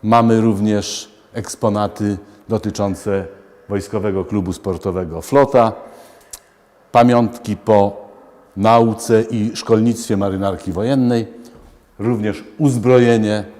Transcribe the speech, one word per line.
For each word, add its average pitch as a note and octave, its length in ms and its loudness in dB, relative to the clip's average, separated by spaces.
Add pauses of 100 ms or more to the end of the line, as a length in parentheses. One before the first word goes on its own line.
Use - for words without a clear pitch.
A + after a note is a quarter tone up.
Mamy A2+ 380 4
również G#2 720 -2 (180)
eksponaty G#2 840 -4 (320)
dotyczące G2+ 760 -4 (440)
Wojskowego G2 560 -4
Klubu F#2+ 280 -4
Sportowego F2 680 -6
Flota, C3 500 2 (1200)
pamiątki A#2+ 680 2
po G2+ 500 2 (500)
nauce A2+ 640 2
i A2+ 340 -4
szkolnictwie A2+ 640 0
marynarki G2 540 -4
wojennej, A#2+ 560 -2 (720)
również G#2+ 440 -4 (140)
uzbrojenie A#2 840 2 (160)